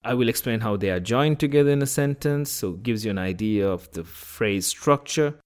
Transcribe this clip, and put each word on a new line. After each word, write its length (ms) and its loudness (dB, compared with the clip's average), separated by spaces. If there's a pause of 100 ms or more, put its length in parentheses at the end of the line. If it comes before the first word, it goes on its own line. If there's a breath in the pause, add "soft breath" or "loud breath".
I 100 -2
will 160 2
explain 320 -2
how 160 0
they 140 0
are 80 0
joined 400 2
together 320 4
in 100 2
a 60 0
sentence, 640 -2
so 220 -4
it 100 -12
gives 200 -2
you 80 -2
an 60 -2
idea 500 0
of 240 -4
the 120 -10
phrase 640 -4
structure. 760 0